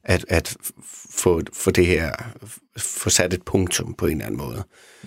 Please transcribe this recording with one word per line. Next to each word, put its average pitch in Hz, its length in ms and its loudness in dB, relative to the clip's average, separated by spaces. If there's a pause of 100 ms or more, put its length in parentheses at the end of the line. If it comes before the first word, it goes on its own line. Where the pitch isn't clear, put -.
at, 92 240 2
at - 280 2 (540)
få, 85 320 2 (100)
få - 180 0
det 90 160 6
her, 80 240 2 (680)
få - 320 -4
sat 90 240 2
et 87 80 -6
punktum - 520 -2
på - 120 -2
en 80 60 2
eller 65 140 -4
anden 53 120 -6
måde. 67 240 -8 (440)